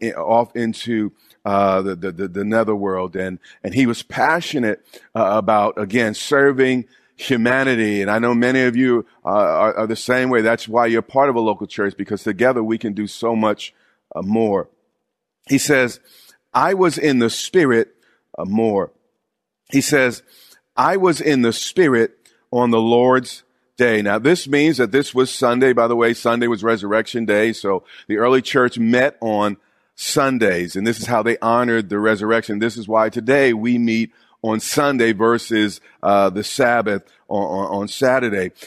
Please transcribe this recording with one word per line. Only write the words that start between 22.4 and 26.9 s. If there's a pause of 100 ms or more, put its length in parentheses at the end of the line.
on
the
Lord's (340)
day."
Now,
this
means
that
this
was
Sunday.
By
the
way,
Sunday
was
Resurrection